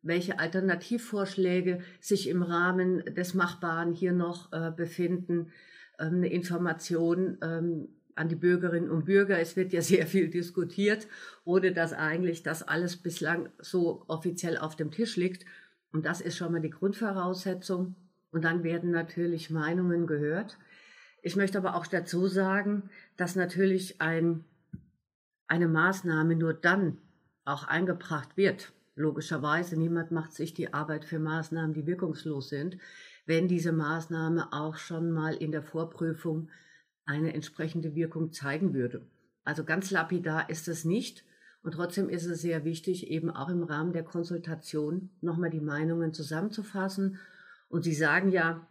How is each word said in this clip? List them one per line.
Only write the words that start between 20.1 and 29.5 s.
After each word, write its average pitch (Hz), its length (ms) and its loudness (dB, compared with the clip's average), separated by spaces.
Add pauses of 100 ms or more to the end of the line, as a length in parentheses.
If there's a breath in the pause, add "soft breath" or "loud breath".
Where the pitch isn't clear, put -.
Ich 185 160 -2
möchte 196 220 2
aber 185 160 0
auch 165 120 -2
dazu 180 400 0
sagen, 196 640 2 (300 loud breath)
dass 180 180 0
natürlich 185 640 2
ein, 165 460 2 (1000)
eine 170 220 2
Maßnahme 165 680 4
nur 160 180 2
dann 175 420 2 (480)
auch 139 240 -4
eingebracht 175 720 -2
wird. 190 340 2 (220)
Logischerweise, 156 840 0